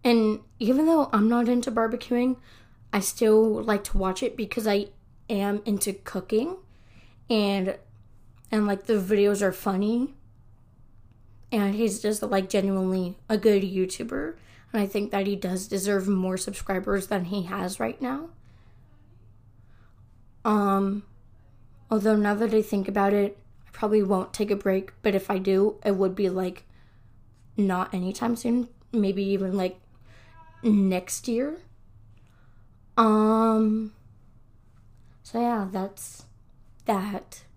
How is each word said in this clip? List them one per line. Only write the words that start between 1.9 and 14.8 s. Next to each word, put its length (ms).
I 80
still 640
like 220
to 120
watch 240
it 140
because 320
I 200
am 360
into 280
cooking. 640
And, 480
and, 160
like, 180
the 140
videos 420
are 120
funny. 600
And 240
he's 280
just, 200
like, 280
genuinely 680
a 80
good 260
YouTuber. 720
And 80